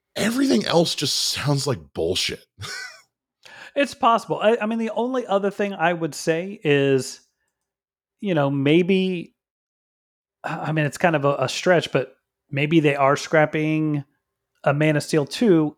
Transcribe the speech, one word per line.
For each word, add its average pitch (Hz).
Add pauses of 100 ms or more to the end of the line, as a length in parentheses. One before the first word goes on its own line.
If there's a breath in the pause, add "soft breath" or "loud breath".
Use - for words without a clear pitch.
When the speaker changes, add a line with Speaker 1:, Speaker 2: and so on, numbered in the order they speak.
(160)
Speaker 1:
Everything 240
else 165
just -
sounds 139
like 127 (160)
bullshit. - (160)
<laughs> - (1080 loud breath)
Speaker 2:
It's 285
possible. 220
I, 214
I 214
mean, 226
the 226
only 247
other 196
thing 202
I 175
would 165
say 175
is, 139 (1000)
you 202
know, 143
maybe, 175 (1120)
I 151
mean, 156
it's 143
kind 165
of 139
a, 143
a 131
stretch, -
but - (340)
maybe 147
they 147
are 139
scrapping 156 (580)
a 147
Man 151
of 147
Steel 151
two 165